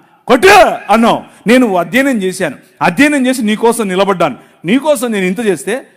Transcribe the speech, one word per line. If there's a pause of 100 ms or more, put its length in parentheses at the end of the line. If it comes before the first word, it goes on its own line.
(260)
కొట్టు'
అన్నావు.
నేను
అధ్యయనం
చేశాను, (240)
అధ్యయనం
చేసి
నీకోసం
నిలబడ్డాను. (260)
నీకోసం
నేను
ఇంత
చేస్తే (100)